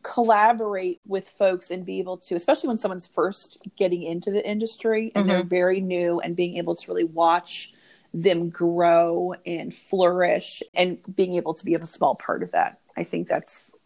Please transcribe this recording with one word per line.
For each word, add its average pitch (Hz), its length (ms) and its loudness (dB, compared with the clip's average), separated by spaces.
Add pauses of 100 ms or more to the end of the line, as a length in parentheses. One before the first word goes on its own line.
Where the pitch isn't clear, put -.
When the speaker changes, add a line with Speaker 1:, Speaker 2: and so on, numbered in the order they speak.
Speaker 1:
collaborate 214 1040 2
with 190 220 -4
folks 185 420 0
and 185 140 -8
be 190 140 -6
able 185 200 -6
to, - 160 -6
especially 269 340 0
when 226 100 -2
someone's 185 280 -6
first - 600 -4 (100)
getting 180 280 0
into 170 260 -4
the 202 180 -2
industry 220 680 -2
and 196 140 2
they're 180 120 4
Speaker 2:
Mm-hmm. 180 80 -4
Speaker 1:
very 180 320 2
new, 175 400 0
and 170 160 -6
being 175 200 -2
able 170 200 -4
to - 140 -16
really 180 140 0
watch 165 720 0 (400)
them 170 340 2
grow 170 880 2 (100)
and 165 300 -8
flourish 180 880 0 (100)
and 180 260 0 (160)
being 185 200 2
able 165 180 -2
to - 120 -10
be 170 100 0
a 165 100 -4
small 147 300 0
part - 280 -4
of 90 100 -8
that. - 280 -2 (160)
I 170 80 -4
think 170 240 -6
that's, - 460 -6 (120)